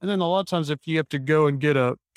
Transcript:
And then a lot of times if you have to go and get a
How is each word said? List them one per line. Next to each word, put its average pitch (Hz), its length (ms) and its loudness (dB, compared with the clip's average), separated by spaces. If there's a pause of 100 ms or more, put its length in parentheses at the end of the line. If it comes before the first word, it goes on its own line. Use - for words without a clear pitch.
And 185 80 -4
then 202 100 0
a 170 80 0
lot 185 120 0
of 190 80 -4
times 160 240 -4
if 147 160 -8
you 160 100 -2
have 156 120 -2
to 143 100 -4
go 151 260 2
and 143 140 0
get 147 180 2
a 123 180 2 (220)